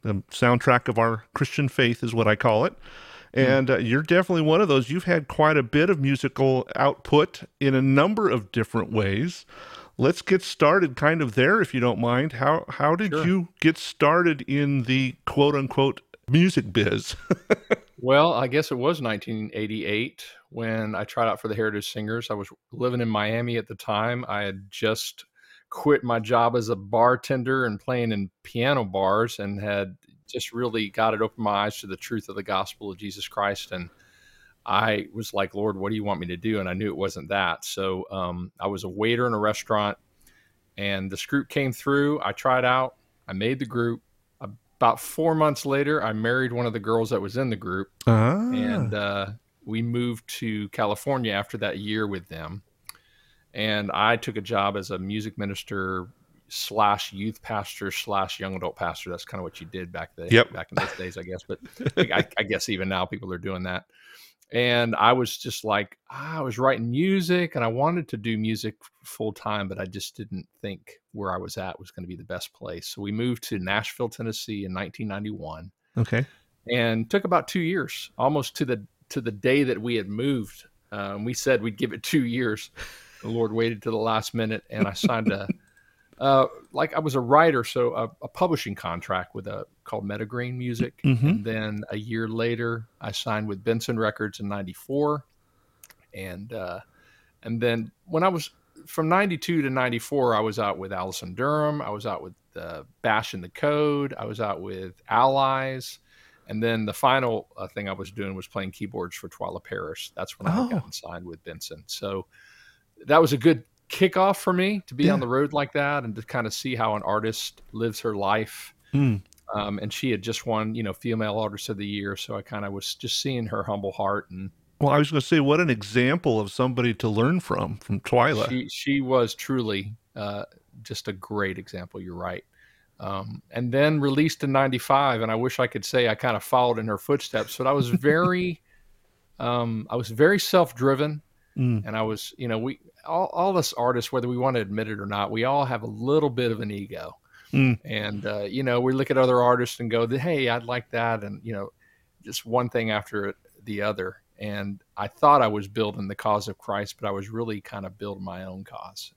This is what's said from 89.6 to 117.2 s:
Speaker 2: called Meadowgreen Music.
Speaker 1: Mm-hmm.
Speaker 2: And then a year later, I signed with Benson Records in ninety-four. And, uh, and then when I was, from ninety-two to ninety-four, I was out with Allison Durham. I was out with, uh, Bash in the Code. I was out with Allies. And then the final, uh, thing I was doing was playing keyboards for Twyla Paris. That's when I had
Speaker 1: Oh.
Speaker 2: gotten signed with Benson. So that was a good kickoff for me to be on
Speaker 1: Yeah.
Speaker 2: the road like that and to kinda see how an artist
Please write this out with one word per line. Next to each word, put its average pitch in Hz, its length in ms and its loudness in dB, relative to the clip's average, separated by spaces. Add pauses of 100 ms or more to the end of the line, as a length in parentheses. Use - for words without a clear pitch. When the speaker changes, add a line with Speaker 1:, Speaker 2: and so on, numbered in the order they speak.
Speaker 2:
called 104 220 -8
Meadowgreen 113 520 -6
Music. 123 460 -4
Speaker 1:
Mm-hmm. 131 240 4
Speaker 2:
And 208 180 2
then 107 440 -4
a 110 80 -6
year 113 300 -4
later, 117 600 -2 (140)
I 107 100 -8
signed 107 360 -4
with 101 160 -8
Benson 113 360 0
Records 107 400 -2
in 101 80 -6
ninety-four. 135 800 -4 (880)
And, 95 400 -12
uh, 92 260 -8 (640)
and 117 180 -4
then 117 300 0 (140)
when 165 180 -2
I 185 40 4
was, 175 240 -2 (360)
from 160 220 -2
ninety-two 175 520 2
to 139 80 0
ninety-four, 127 640 2
I 107 40 4
was 107 200 0
out 101 180 0
with 95 160 -8
Allison 92 400 -6
Durham. 147 480 0
I - 80 -6
was 104 160 -8
out 101 160 -4
with, 87 120 -14 (220)
uh, 82 280 -10 (180)
Bash 110 320 0
in 95 80 -10
the 90 80 -12
Code. 147 680 0
I - 80 -8
was 110 140 -8
out 101 220 -2
with 92 480 -12
Allies. 135 920 2 (480)
And 107 140 -4
then 113 240 2
the 104 80 -4
final, 127 640 2
uh, 95 120 -10
thing 101 200 -8
I 98 60 -4
was 95 180 -10
doing 98 240 -6
was 92 120 -12
playing 95 240 -6
keyboards 95 440 -8
for 90 140 -14
Twyla 87 340 -10
Paris. 90 520 -8
That's - 220 -8
when - 100 -4
I 160 40 2
had 196 140 2
Speaker 1:
Oh. 240 40 -6
Speaker 2:
gotten 208 220 -4
signed 87 340 -12
with 85 200 -12
Benson. 80 420 -12
So 98 380 -6 (800)
that 151 160 8
was 156 100 6
a 143 60 2
good 117 260 6 (260)
kickoff 190 480 4
for - 140 0
me 190 360 2
to 127 80 -14
be 147 140 4
on 190 100 4
Speaker 1:
Yeah. - 20 0
Speaker 2:
the 123 80 -2
road 143 240 2
like 147 200 0
that 143 300 0
and 110 120 -6
to 110 80 -10
kinda 113 280 -4
see 127 240 -4
how 110 200 2
an 104 80 -4
artist 107 580 -2 (100)